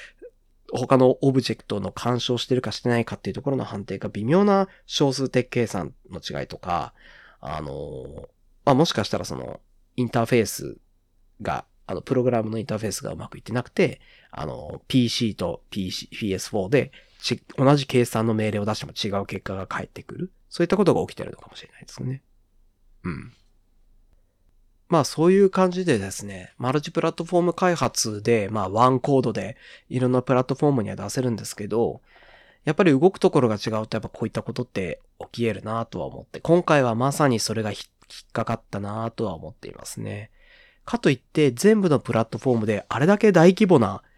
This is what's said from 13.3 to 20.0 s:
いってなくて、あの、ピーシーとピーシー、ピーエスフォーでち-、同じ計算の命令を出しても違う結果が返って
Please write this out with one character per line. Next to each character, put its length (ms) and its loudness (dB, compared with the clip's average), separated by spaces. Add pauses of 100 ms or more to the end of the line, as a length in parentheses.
い 40 -18
っ 20 -20
て 80 -14
な 120 -2
く 60 -20
て、 300 0 (320)
あ 140 -10
の、 420 -12
ピ 200 4
ー 20 -4
シ 200 -2
ー 40 -4
と 360 -6
ピ 180 -6
ー 40 -6
シ 200 -10
ー、 60 -16
ピ 100 -6
ー 80 -2
エ 40 -6
ス 100 -10
フ 140 -2
ォ 40 -4
ー 20 -10
で 220 2 (300)
ち-、 200 -4 (160)
同 180 6
じ 100 -2
計 200 2
算 200 -2
の 80 0
命 200 -2
令 60 -4
を 60 -4
出 100 -2
し 40 -8
て 60 -8
も 60 -12
違 300 -4
う 40 -8
結 160 -10
果 140 -8
が 120 -8
返 180 -8
っ 20 -14
て 140 -18